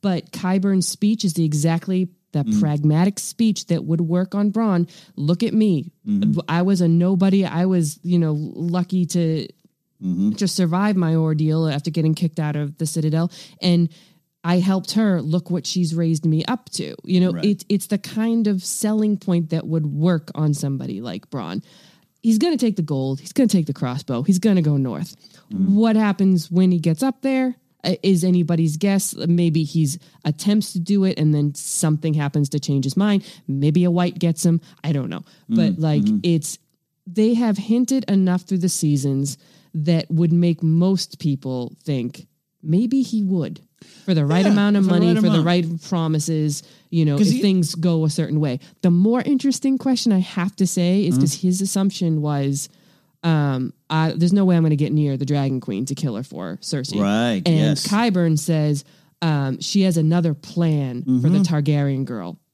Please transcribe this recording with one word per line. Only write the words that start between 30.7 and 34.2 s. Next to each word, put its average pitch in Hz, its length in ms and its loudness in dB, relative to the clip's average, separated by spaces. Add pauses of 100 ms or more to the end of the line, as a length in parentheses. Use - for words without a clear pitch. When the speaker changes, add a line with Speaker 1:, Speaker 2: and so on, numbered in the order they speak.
Speaker 1:
to 185 60 -4
do 190 260 0
it 190 120 0
and 156 160 2
then 147 220 0
something 156 580 -2
happens 143 360 -2
to 151 100 -4
change 139 260 -2
his 135 120 -2
mind. 196 260 2 (240)
Maybe 147 360 2
a 180 60 2
white 180 300 -2
gets 165 260 0